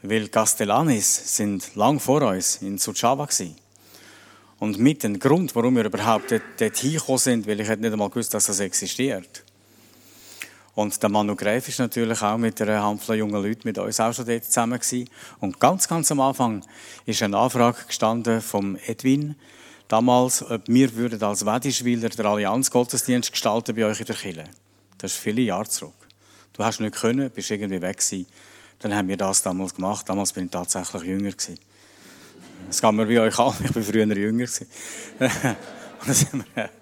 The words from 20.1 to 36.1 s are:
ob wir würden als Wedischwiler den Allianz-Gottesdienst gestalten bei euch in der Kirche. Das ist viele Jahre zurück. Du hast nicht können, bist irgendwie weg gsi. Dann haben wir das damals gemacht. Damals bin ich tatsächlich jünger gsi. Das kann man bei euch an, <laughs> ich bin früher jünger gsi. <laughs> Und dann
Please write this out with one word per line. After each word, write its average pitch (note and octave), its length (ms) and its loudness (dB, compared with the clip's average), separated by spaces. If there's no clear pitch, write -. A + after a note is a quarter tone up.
ob A2+ 240 -6
wir A#2+ 280 4
würden A2+ 280 -4
als G2+ 220 0
Wedischwiler A#2+ 640 0
den G#2+ 180 -2
Allianz-Gottesdienst A#2+ 1080 0
gestalten A2+ 420 0
bei A2+ 120 0
euch G2+ 140 -2
in A2+ 60 -8
der A2 100 -6
Kirche. E2 280 -10
Das F#2+ 140 -6
ist - 60 -6
viele A2 240 -2
Jahre G#2 260 -2
zurück. - 260 -8
Du G#2 120 -4
hast A2 160 -2
nicht G#2+ 140 -4
können, B2+ 360 0
bist - 200 -8
irgendwie G2 320 -4
weg F#2+ 160 -4
gsi. F#2 280 -4
Dann G#2 160 -4
haben G2+ 140 0
wir G2 80 -2
das F#2+ 260 0
damals F#2 320 -2
gemacht. G2 340 -4
Damals G2 240 -2
bin F#2 140 -6
ich - 40 -10
tatsächlich F2+ 520 -6
jünger F#2+ 300 -2
gsi. - 240 -10
Das - 140 -4
kann G#2+ 160 6
man A2 100 2
bei A#2 140 6
euch A2 180 4
an, A#2 200 4
<laughs> - 60 -4
ich - 80 0
bin A2+ 100 0
früher G#2 340 2
jünger A2 300 0
gsi. - 200 -8
<laughs> B2+ 380 0
Und - 100 -8
dann C#3 60 2